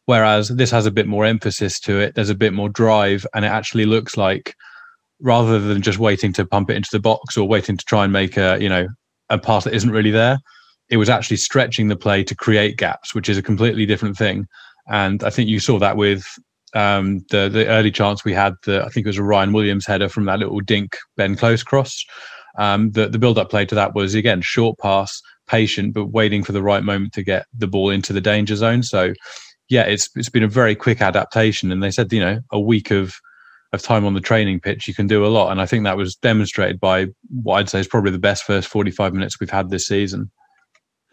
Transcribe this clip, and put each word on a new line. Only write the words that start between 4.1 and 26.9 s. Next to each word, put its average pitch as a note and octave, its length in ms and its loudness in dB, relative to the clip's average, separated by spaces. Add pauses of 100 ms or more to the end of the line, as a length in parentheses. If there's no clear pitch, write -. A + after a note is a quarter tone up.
like, G2 400 -2 (640)
rather A#2 400 4
than G2+ 220 0
just G2 180 -2
waiting G#2 320 0
to F#2 140 -2
pump G2+ 240 0
it G#2+ 80 -2
into G#2 160 -6
the G#2+ 80 0
box - 340 0
or G#2 100 0
waiting G2+ 300 0
to - 80 -8
try G#2 220 2
and G2 80 2
make F#2+ 240 0
a, F#2+ 240 2
you G#2 80 0
know, F2+ 180 0 (420)
a G#2+ 80 0
pass G#2+ 280 0
that - 80 -4
isn't A2+ 180 2
really G#2+ 200 2
there, A#2 260 4 (520)
it A#2 80 2
was G#2+ 120 4
actually A2 280 0
stretching A#2 500 0
the G#2 80 0
play G2 300 0
to - 100 -8
create G#2+ 420 2
gaps, - 380 -4
which - 120 -6
is G2+ 100 0
a G2 40 -4
completely G#2+ 440 0
different G2+ 320 -2
thing. G2+ 280 -2 (420)
And G2+ 360 0
I G#2+ 60 0
think A2+ 200 -2
you A2 100 0
saw A2 200 2
that G2+ 180 2
with, G2+ 260 2 (520)
um, G2 540 0
the, G2 200 2
the A2 180 2
early A2 220 2
chance G2+ 340 0
we G2+ 100 -2
had, G2 200 2 (120)
the, G2 180 0
I - 60 -8
think A2+ 160 -4
it A2 40 -4
was G2 80 -4
a G2+ 60 -2
Ryan G2+ 300 2
Williams G2+ 340 2
header G2 220 0
from G#2 160 -4
that G2 140 0
little G2+ 200 -4
dink G2+ 360 -2 (220)
Ben G2 180 0
Close A#2 280 2
cross. - 420 -2 (540)
Um, G#2 320 2
the, G#2+ 160 2
the A2 100 -4
build-up A2 320 2
play G2+ 160 0
to F#2+ 80 -6
that G2 220 0
was, G2 180 -2
again, G#2 280 2
short A2+ 360 0
pass, G2 420 0 (280)
patient, G#2+ 480 0
but G#2 120 -4
waiting G#2+ 360 0
for - 80 -8
the G2+ 100 -2
right G2 220 0
moment G2 300 -2